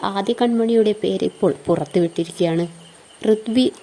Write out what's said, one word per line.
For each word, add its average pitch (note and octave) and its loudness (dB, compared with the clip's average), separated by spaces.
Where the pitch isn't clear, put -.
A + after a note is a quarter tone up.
ആദ്യ G3+ -2
കൺമണിയുടെ A3+ 2
പേര് F#3+ -2
ഇപ്പോൾ - 0
പുറത്തുവിട്ടിരിക്കുകയാണ്. E3+ -2
ഋത്വി A3 0